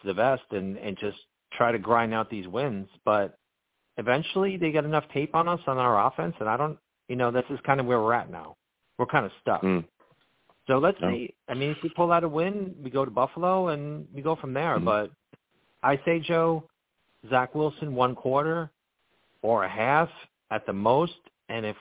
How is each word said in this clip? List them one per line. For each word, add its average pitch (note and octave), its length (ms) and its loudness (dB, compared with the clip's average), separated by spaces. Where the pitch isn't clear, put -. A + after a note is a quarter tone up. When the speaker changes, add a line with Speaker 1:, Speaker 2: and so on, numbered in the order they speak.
Speaker 1:
to G2 60 -6
the F#2+ 60 -2
vest B2 380 0
and, F#2+ 260 -6
and G2+ 200 -8
just G#2 200 -6
try A#2+ 180 2
to A#2 80 -2
grind A2+ 340 2
out A2 160 -2
these G2 180 -8
wins. G2+ 400 -4
But G#2 320 2
eventually D#3+ 600 0
they E3 140 0
get D3 140 0
enough D3+ 180 0
tape D3 220 -2
on E3 120 2
us F3 200 -2
on C3 100 0
our A#2+ 300 4
offense, E3+ 320 -4
and G#2+ 100 -2
I A2+ 80 0
don't, D3+ 200 -4
you B2 60 -6
know, B2 160 2
this B2 180 0
is C#3 160 -8
kind C#3 140 4
of B2+ 60 -2
where A#2+ 160 2
we're A2+ 120 2
at F2+ 180 -2
now. D#2+ 240 -14
We're A#2+ 80 0
kinda A#2+ 260 2
stuck. G#2 200 0
Speaker 2:
Mm. F#2 240 2
Speaker 1:
So C3 120 4
let's F3+ 220 2
Speaker 2:
No. F3+ 100 2
Speaker 1:
see. D3+ 220 -6
I B2 40 -6
mean, C3+ 180 -2
if D3 120 -6
we E3 60 -4
pull E3+ 220 2
out E3+ 120 6
a D#3+ 60 -2
win, F#3 520 -2
we C3 80 -10
go C3+ 160 0
to B2 60 -6
Buffalo F3 580 0
and D3 440 -6
we C#3 80 -10
go D#3+ 140 0
from C3+ 180 -8
there. C#3+ 240 0
Speaker 2:
Mm-hmm. F2 80 0
Speaker 1:
But G#2 260 2
I C3+ 220 2
say, E3+ 140 2
Joe, E3 440 0
Zach B2+ 260 0
Wilson D3+ 400 -2
one B2 200 4
quarter D#3 540 0
or G#2+ 240 2
a F#2 40 -4
half C#3 400 2
at G#2+ 140 -4
the G2 80 -4
most. B2 400 2
And A2+ 160 -6
if G#2+ 160 -6